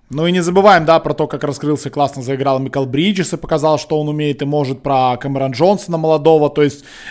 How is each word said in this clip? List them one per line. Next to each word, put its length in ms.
Ну 160
и 60
не 100
забываем, 440
да, 140
про 140
то, 140
как 160
раскрылся, 480
классно 320
заиграл 360
Микал 280
Бриджес 460
и 40
показал, 400
что 240
он 80
умеет 320
и 40
может, 360
про 360
Кэмерон 340
Джонсона 460
молодого. 520
То 140
есть, 200